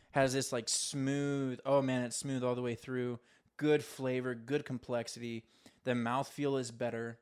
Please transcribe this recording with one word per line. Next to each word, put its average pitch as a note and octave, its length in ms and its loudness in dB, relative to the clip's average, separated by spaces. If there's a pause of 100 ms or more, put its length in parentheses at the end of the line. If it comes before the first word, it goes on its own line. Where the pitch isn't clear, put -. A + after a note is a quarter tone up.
(100)
has C3+ 220 4
this, C3+ 200 0
like, A#2+ 160 -2
smooth, C#3 960 0
oh C#3 160 6
man, C3 220 2
it's A#2+ 140 -4
smooth C3 280 -2
all B2 100 2
the B2 80 -4
way A#2+ 120 0
through. B2 440 -4 (380)
Good D3 280 4
flavor, B2+ 500 -2
good B2 300 -2
complexity. A#2 800 -6 (400)
The B2+ 80 2
mouthfeel C3+ 680 0
is A#2 100 -4
better. A#2 520 -4